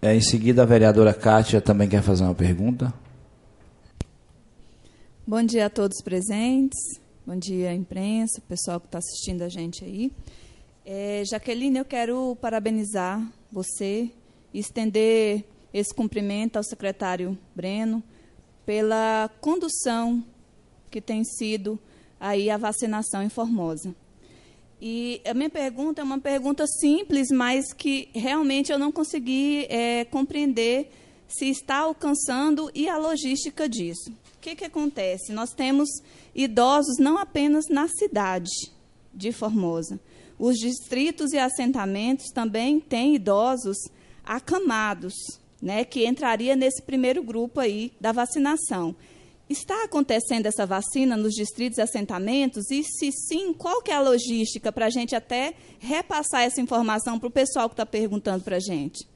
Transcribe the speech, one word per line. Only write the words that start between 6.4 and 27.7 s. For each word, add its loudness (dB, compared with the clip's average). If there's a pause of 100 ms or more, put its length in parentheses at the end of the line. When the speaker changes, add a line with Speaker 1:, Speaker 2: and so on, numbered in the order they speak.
Speaker 2:
bom -8
dia, -2
imprensa, -4
pessoal -6
que -12
tá -8
assistindo -6
a -6
gente -10
aí. -4 (760)
É, -6
Jaqueline, -2
eu -2
quero -2
parabenizar -2 (240)
você -4 (420)
e -6
estender 2 (280)
esse -4
cumprimento -2
ao -2
secretário -4 (180)
Breno -4 (640)
pela 0 (100)
condução 0 (720)
que -8
tem -4
sido -4 (400)
aí 0
a 0
vacinação -4
em -2
Formosa. -4 (840)
E -6
a -4
minha 0
pergunta -4
é -6
uma -2
pergunta 0
simples, 2
mas 2